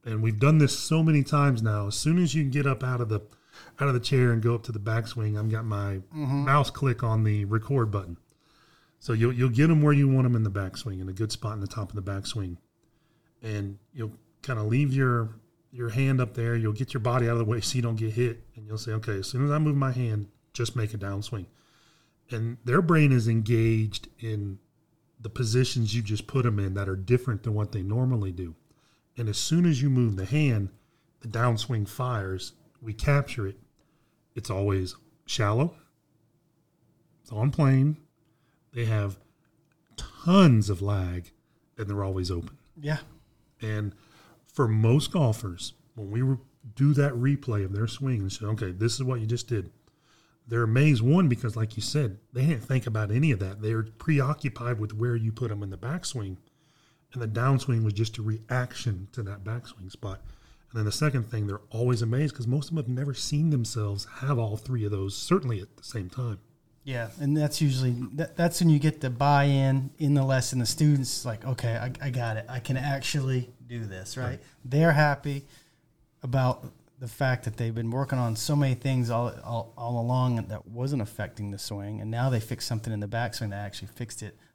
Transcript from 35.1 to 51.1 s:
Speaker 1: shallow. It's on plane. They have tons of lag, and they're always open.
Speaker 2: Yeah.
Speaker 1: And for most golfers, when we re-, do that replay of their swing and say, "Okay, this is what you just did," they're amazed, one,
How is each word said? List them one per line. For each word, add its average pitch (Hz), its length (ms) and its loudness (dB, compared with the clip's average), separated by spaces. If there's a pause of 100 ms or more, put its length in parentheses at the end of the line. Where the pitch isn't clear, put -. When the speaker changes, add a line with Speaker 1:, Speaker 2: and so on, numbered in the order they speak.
Speaker 1:
shallow. 113 500 0 (1500)
It's - 100 -16
on 113 180 0
plane. 139 480 4 (760)
They 120 140 -2
have 104 320 0 (800)
tons 147 720 6
of 92 120 -2
lag, 90 480 -2 (480)
and 104 100 -6
they're 101 160 -2
always 95 260 -4
open. 85 260 -6 (240)
Speaker 2:
Yeah. 147 180 -2 (640)
Speaker 1:
And 107 340 -4 (520)
for 131 200 0
most 110 460 4
golfers, 110 600 0 (200)
when 101 160 -10
we 113 120 -2
re-, 131 160 2 (360)
do 143 200 4
that 143 200 2
replay 120 500 0
of 92 80 -4
their 104 140 -2
swing 123 360 -2
and 98 100 -4
say, - 140 -8
"Okay, 104 260 -4
this 113 220 0
is 135 80 -4
what 127 180 -2
you 110 60 -4
just 117 220 -2
did," 98 220 -4 (800)
they're 117 160 0
amazed, 123 380 4
one, 156 260 6